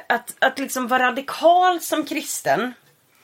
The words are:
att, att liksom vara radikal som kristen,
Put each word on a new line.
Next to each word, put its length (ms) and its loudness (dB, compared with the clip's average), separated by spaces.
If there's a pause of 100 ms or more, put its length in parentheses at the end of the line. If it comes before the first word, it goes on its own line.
att, 300 -4
att 200 0
liksom 280 -6
vara 200 2
radikal 720 2
som 240 -4
kristen, 680 -2 (500)